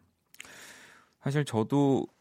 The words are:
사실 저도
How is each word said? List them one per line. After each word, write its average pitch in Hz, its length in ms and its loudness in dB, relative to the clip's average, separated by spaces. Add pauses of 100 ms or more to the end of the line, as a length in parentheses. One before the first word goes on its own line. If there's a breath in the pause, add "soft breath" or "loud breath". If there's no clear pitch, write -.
(1200 loud breath)
사실 139 240 -2
저도 135 600 2 (160)